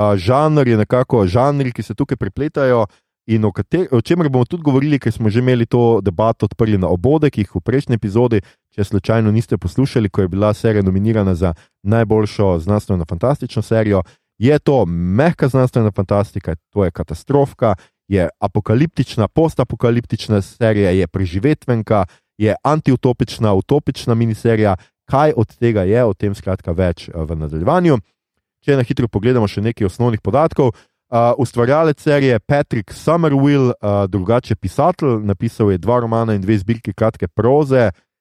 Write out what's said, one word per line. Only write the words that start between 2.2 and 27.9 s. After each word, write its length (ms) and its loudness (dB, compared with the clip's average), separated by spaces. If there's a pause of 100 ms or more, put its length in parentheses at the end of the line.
in 140 0
o 80 2
kate-, 380 -4
o 120 2
čemer 280 0
bomo 160 0
tudi 180 -6
govorili, 360 0
ker 120 -4
smo 200 -2
že 100 0
imeli 260 2
to 340 2
debato 460 -2
odprli 300 0
na 120 0
Obode, 420 2
ki 120 -2
jih 100 -6
v 100 -6
prejšnji 340 -2
epizodi, 460 0 (260)
če 160 -6
slučajno 460 0
niste 260 0
poslušali, 540 -2
ko 120 -2
je 60 0
bila 240 0
serija 320 0
nominirana 500 0
za 200 0 (320)
najboljšo 760 2
znanstveno-fantastično 1000 -2
serijo. 420 0 (300)
Je 240 2
to 260 2
mehka 640 0
znanstvena 440 0
fantastika, 640 -2 (120)
to 160 0
je 80 0
katastrofka, 840 -2 (280)
je 320 0
apokaliptična, 920 -2
postapokaliptična 1120 -2
serija, 500 0
je 160 2
preživetvenka, 1000 -2 (340)
je 200 2
antiutopična, 960 0
utopična 600 -2
miniserija. 600 0 (280)
Kaj 300 2
od 200 -2
tega 300 0
je, 200 2
o 100 0
tem 200 -4
skratka 400 -6
več, 320 -2
eh, 100 -18
v 220 -6
nadaljevanju. 600 0 (600)